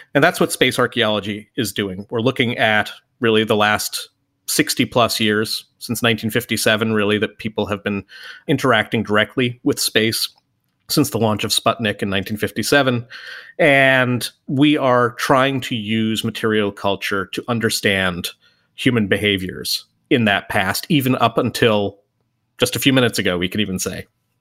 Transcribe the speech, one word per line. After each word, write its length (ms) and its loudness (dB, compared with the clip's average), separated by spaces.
And 120 4
that's 160 2
what 100 0
space 260 0
archaeology 800 -2
is 180 -4
doing. 380 -6
We're 100 -4
looking 380 -2
at 320 2
really 240 4
the 100 0
last 540 0
sixty 380 0
plus 360 0
years, 440 0
since 240 -8
nineteen 280 0
fifty-seven, 640 0
really, 260 0
that 200 -4
people 280 -6
have 180 -6
been 200 -4
interacting 560 2
directly 580 0
with 160 0
space 500 0
since 220 0
the 100 -2
launch 240 0
of 80 -6
Sputnik 500 -2
in 80 -2
nineteen 260 -4
fifty-seven. 720 0
And 720 4
we 280 4
are 360 2
trying 480 2
to 160 -6
use 480 -2
material 480 0
culture 540 -4
to 200 -8
understand 840 0
human 300 2
behaviors 800 -2
in 160 2
that 240 2
past, 400 -2
even 280 2
up 200 0
until 600 0
just 180 0
a 40 -4
few 160 2
minutes 240 2
ago, 180 0
we 100 -2
could 140 -4
even 180 -4
say. 280 -8